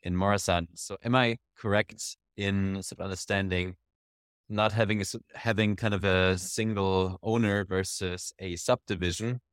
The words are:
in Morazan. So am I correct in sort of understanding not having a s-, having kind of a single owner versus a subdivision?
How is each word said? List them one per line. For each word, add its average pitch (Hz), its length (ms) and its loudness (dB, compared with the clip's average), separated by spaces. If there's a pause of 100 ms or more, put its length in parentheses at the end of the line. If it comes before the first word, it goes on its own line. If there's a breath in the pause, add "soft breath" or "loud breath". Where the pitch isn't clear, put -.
in 90 120 -2
Morazan. 92 520 2 (100)
So - 280 -10
am 117 100 0
I 120 220 4 (220)
correct - 580 -2 (220)
in 98 440 0
sort - 180 -12
of 92 40 -6
understanding 92 720 -2 (760)
not 107 240 0
having 107 280 2
a - 20 -2
s-, - 140 -6 (180)
having 104 420 2
kind 107 160 0
of 95 120 -2
a 92 340 4
single 95 840 0
owner 104 440 2
versus 92 720 -4
a 90 180 -8
subdivision? 110 840 -2 (120)